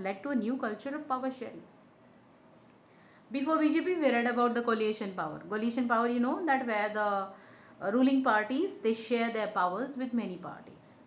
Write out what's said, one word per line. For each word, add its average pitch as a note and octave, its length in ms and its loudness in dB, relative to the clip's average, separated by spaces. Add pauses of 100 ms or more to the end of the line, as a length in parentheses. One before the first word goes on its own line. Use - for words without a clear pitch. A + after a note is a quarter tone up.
led G3 240 -4
to C#4+ 60 -4
a C#4+ 40 0
new A#3 220 0
culture A#3+ 380 -6
of D4+ 140 -8
power B3+ 300 -2
sharing. A3 240 -12 (1700)
Before C#4+ 260 2
B D4+ 160 4
J E4 60 2
P, F4+ 160 0
we D4+ 120 4
read A#3+ 200 2
about A#3+ 260 2
the A#3+ 80 0
coalition G#3+ 520 0
power. D#3 340 -6
Coalition A#3 400 -2
power, A#3 200 2
you A#3+ 120 0
know, E4 260 0
that C4 180 2
where G#3+ 300 0
the, G3+ 320 0 (580)
uh, G3 60 0
ruling C4 320 6
parties, B3+ 480 2 (140)
they A3+ 100 4
share A#3 380 0
their G#3+ 160 -2
powers G3+ 480 -2
with B3 180 -4
many F#3+ 220 -2
parties, - 420 -14 (280)